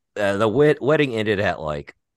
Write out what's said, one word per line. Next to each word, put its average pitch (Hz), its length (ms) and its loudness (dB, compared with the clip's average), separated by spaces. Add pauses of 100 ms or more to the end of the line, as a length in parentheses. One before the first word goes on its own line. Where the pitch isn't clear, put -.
(160)
uh, 101 220 0
the 110 100 2
wed-, 143 340 2
wedding 143 340 0
ended 107 240 0
at, 95 200 -2
like, 76 360 -8 (220)